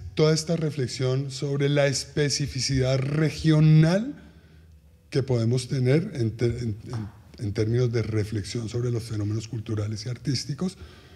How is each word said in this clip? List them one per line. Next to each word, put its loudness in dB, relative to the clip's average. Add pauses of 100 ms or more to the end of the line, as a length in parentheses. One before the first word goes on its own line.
(140)
toda 4
esta 0
reflexión -2
sobre -2
la 4
especificidad 0
regional 4 (960)
que 0
podemos 0
tener 2
en 0
te-, 0
en, -4 (100)
en, -8 (300)
en -4
términos 0
de 0
reflexión -4
sobre -4
los -4
fenómenos -4
culturales -6
y -8
artísticos. -6 (380)